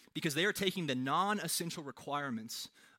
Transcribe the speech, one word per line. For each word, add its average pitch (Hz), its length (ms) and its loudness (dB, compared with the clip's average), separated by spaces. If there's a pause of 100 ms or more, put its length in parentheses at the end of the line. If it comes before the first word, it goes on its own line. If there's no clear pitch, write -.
(140)
because 156 220 0
they 165 100 4
are 208 80 4
taking 190 340 0
the 131 80 2
non-essential 165 880 0
requirements 135 840 -4 (300)